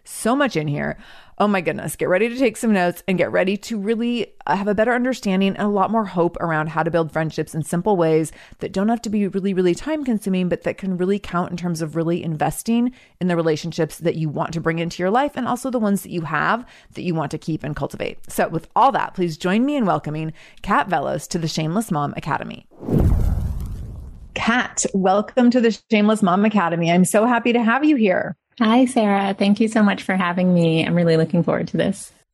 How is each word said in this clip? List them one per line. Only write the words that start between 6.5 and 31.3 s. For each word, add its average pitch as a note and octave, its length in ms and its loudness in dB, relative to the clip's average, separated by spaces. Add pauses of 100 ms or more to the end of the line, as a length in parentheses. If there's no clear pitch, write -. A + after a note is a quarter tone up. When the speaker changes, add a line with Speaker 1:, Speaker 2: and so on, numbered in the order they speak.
Speaker 1:
how D#3 120 0
to D#3 80 -2
build E3 220 0
friendships D#3 420 -4
in D#3 80 -4
simple F3+ 360 0
ways D#3+ 340 2 (280)
that - 120 -8
don't G3+ 160 0
have A#3 140 0
to A3 80 -8
be G3+ 180 0
really, F#3+ 240 -2
really F3+ 220 2
time D4+ 280 -6
consuming, G3 460 -2
but F3 140 -4
that - 160 -4
can F#3+ 180 -4
really F#3+ 220 0
count F3+ 320 -4
in F3 80 -8
terms E3 240 -4
of D#3 120 -8
really E3 280 -2
investing E3 680 -2 (300)
in F3+ 80 0
the E3+ 80 0
relationships D#3+ 640 -2
that D#3+ 160 0
you D#3+ 160 -4
want D#3 240 -4
to E3 80 -6
bring E3 160 -2
into E3+ 240 -6
your F#3 80 0
life C4 260 0
and B3 100 -6
also B3 220 -4
the B3 100 -2
ones G3+ 260 0
that F#3 60 -16
you E3+ 120 -6
have D#3+ 420 -2 (300)
that C3+ 80 -10
you F3 120 -2
want D3+ 180 -4
to D#3 60 -6
keep D#3 240 -6
and D3 140 -6
cultivate. - 420 -8 (140)
So - 160 0
with E3 260 -6
all A#3+ 180 6
that, - 200 -2
please F3 240 -4
join G#3+ 300 0
me D4 100 -2
in A#3+ 80 0
welcoming D#3 480 -2 (300)
Kat G#3+ 260 0
Vellos C#3 400 -4
to F3+ 100 -4
the D#3+ 100 -2
Shameless E3 420 -4
Mom D3 260 -2
Academy. - 500 -8 (1700)
Kat, - 600 -2
welcome G3+ 560 2
to B3 100 4
the A3+ 180 2 (120)
Shameless G#3 320 4
Mom F#3+ 240 4
Academy. E3+ 440 2
I'm F3+ 140 6
so G#3+ 220 4
happy A#3+ 260 2
to A#3+ 100 2
have A#3+ 220 2
you D4+ 120 4
here. F#3+ 420 2 (200)
Speaker 2:
Hi, A#3+ 280 4
Sarah. G3 520 2
Thank G3+ 220 4
you A3 80 4
so A3 140 2
much G3 200 2
for F#3+ 140 0
having F3+ 380 2
me. E3 280 4
I'm E3+ 120 0
really E3+ 240 4
looking E3 240 2